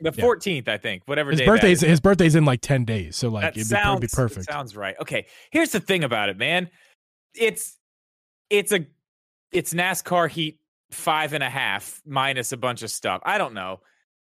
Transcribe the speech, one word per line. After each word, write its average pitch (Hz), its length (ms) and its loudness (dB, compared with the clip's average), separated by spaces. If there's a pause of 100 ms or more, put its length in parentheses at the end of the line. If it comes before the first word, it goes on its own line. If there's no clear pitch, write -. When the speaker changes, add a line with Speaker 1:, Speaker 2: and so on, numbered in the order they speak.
Speaker 1:
The 160 140 -2
Speaker 2:
Yeah. 214 80 -6
Speaker 1:
fourteenth, 180 460 0
I 104 100 0
think. 98 280 -6
Whatever 143 240 -2
Speaker 2:
His 151 100 2
Speaker 1:
day 127 60 4
that 196 40 8
Speaker 2:
birthday's, 208 320 6
Speaker 1:
is. 156 60 4
Speaker 2:
his 165 120 6
birthday's 175 340 6
in, 160 100 6
like, 127 160 4
ten 131 240 0
days, 101 320 -4
so, 123 120 -2
like, 107 140 -2
Speaker 1:
That 160 140 -4
Speaker 2:
it'd 107 120 -4
be, 151 60 0
probably 202 260 2
be 120 80 -2
Speaker 1:
sounds, - 60 -8
Speaker 2:
perfect. 110 320 -2
Speaker 1:
sounds 135 300 -8
right. 98 240 -6
Okay. 120 260 -6 (240)
Here's 311 200 2
the 208 100 -2
thing 180 240 0
about 110 240 0
it, 95 100 -4
man. 170 320 0 (640)
It's, 220 420 -2 (760)
it's 202 220 0
a, 175 140 2 (680)
it's 170 220 -2
nascar 175 540 0
Heat 156 300 -6 (320)
five 156 420 -2
and 147 100 -4
a 127 80 -2
half 117 560 -4
minus 135 460 -2
a 131 40 -6
bunch 117 260 -4
of 107 80 -8
stuff. 92 340 -4
I 196 120 0
don't 147 180 -4
know. 95 260 -8 (480)